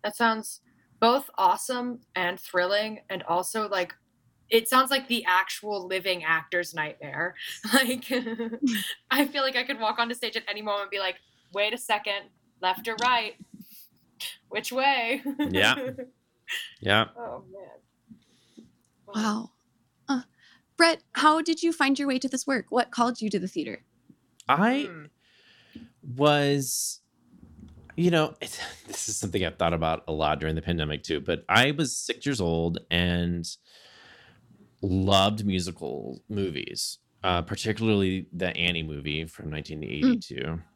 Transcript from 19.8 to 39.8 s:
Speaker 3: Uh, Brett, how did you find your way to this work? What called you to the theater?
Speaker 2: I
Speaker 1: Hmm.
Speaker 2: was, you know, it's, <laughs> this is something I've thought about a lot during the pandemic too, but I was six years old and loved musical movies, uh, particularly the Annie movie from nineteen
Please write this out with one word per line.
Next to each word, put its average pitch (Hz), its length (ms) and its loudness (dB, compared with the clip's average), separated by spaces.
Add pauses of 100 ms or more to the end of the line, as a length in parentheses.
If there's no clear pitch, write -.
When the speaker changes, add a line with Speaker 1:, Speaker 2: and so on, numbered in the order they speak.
Speaker 3:
Uh, 254 120 0 (560)
Brett, 330 240 4 (120)
how 311 280 6
did 330 220 -2
you 339 100 2
find 269 240 4
your 285 100 -2
way 254 120 2
to 269 80 -4
this 262 180 -4
work? 262 240 0
What 240 220 0
called 240 300 0
you 214 80 -2
to 196 100 0
the 180 80 -4
theater? 143 360 -6 (680)
Speaker 2:
I 226 400 4
Speaker 1:
Hmm. 160 160 -16 (1120)
Speaker 2:
was, 143 840 4 (960)
you 175 160 4
know, 156 300 2
it's, - 180 -12 (140)
<laughs> - 140 -20
this - 220 -8
is 107 80 -4
something 92 280 -2
I've 80 120 -4
thought 85 160 2
about 80 340 0
a 85 40 -4
lot 76 280 2
during 80 160 -2
the 82 60 -2
pandemic 76 420 -2
too, 76 180 -2
but 80 260 -4
I 123 240 6
was 147 240 -2
six - 300 -6
years 135 160 -2
old 85 380 0 (100)
and 87 560 0 (1400)
loved 98 640 4
musical 78 840 -4
movies, 95 680 -6 (260)
uh, 90 200 2
particularly 101 880 0
the 90 240 -2
Annie 85 260 0
movie 76 420 -6
from 78 240 -12
nineteen 78 340 -8